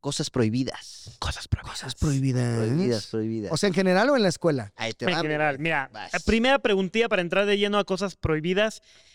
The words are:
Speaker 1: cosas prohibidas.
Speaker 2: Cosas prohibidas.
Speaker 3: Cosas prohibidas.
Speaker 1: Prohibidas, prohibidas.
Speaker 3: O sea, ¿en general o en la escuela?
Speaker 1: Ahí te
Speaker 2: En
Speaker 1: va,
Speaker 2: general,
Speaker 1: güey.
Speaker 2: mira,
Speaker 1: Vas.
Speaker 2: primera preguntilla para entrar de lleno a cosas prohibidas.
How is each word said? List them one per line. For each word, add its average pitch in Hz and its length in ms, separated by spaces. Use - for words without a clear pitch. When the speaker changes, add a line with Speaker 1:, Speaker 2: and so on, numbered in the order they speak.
Speaker 1:
cosas 143 280
prohibidas. - 880
Speaker 2:
Cosas - 280
prohibidas. - 320
Speaker 3:
Cosas 131 160
prohibidas. 131 640
Speaker 1:
Prohibidas, 117 500
prohibidas. 110 440
Speaker 3:
O 160 60
sea, 202 100
¿en 190 60
general 190 360
o 294 80
en 233 60
la 190 60
escuela? 139 460
Speaker 1:
Ahí 113 180
te - 120
Speaker 2:
En 180 80
Speaker 1:
va, 165 80
Speaker 2:
general, 151 340
Speaker 1:
güey. 139 80
Speaker 2:
mira, 151 300
Speaker 1:
Vas. 107 320
Speaker 2:
primera 240 340
preguntilla 208 500
para 202 120
entrar 185 240
de 202 120
lleno 202 220
a 196 60
cosas 190 320
prohibidas. 180 640